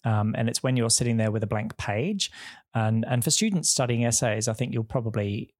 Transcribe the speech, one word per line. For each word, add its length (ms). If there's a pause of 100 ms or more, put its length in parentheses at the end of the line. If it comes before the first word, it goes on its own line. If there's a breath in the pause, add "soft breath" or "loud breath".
Um, 340
and 120
it's 120
when 140
you're 140
sitting 260
there 160
with 120
a 40
blank 300
page. 520 (440 loud breath)
And, 340
and 160
for 80
students 380
studying 340
essays, 460
I 40
think 200
you'll 100
probably 760